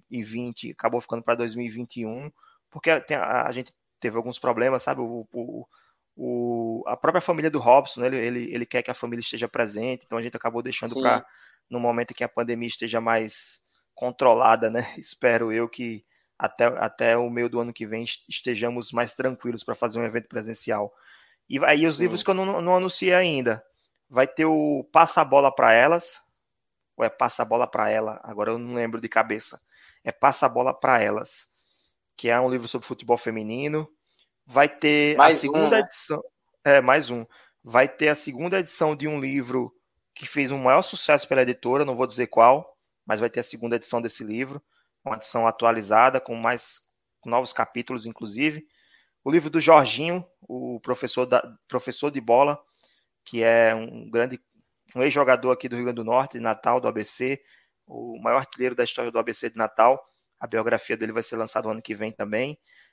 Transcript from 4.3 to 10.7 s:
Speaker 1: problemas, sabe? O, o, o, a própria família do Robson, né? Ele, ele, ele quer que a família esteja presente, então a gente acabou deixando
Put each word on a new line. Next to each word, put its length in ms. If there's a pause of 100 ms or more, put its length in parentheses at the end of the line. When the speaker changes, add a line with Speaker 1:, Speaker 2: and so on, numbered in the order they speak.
Speaker 1:
problemas, 440
sabe? 180
O, 320
o, 340 (480)
o, 720
a 100
própria 240
família 320
do 80
Robson, 420
né? 60
Ele, 100
ele, 360
ele 120
quer 180
que 80
a 20
família 260
esteja 300
presente, 560
então 120
a 40
gente 160
acabou 240
deixando 320